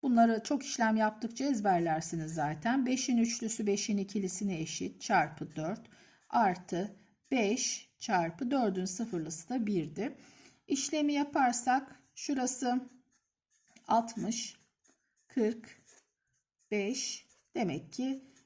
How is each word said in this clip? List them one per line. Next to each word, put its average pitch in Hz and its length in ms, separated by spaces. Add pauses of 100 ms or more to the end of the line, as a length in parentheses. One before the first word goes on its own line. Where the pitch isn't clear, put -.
Bunları 233 420
çok - 180
işlem 220 340
yaptıkça 220 480
ezberlersiniz 170 880
zaten. 165 520
Beşin 254 300
üçlüsü 226 500
beşin 202 320
ikilisine 190 600
eşit. 170 400
Çarpı 151 560
dört. 165 240 (480)
Artı 196 680 (340)
beş 226 680
çarpı 185 520
dördün 208 340
sıfırlısı 180 640
da 247 180
birdi. 190 500 (500)
İşlemi 294 460
yaparsak 269 920 (120)
şurası 254 680 (1080)
altmış, 226 680 (720)
kırk, 226 540 (880)
beş. 208 560 (280)
Demek - 380
ki 262 320 (220)